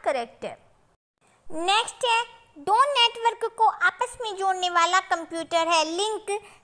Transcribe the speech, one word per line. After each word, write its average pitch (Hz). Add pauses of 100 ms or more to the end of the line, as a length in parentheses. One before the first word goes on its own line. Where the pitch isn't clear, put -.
करेक्ट 247
है। 175 (880)
नेक्स्ट 381
है, 466 (360)
दो 359
नेटवर्क 466 (140)
को 453
आपस -
में 415
जोड़ने 370
वाला 349
कंप्यूटर 330
है 320
लिंक, 392 (340)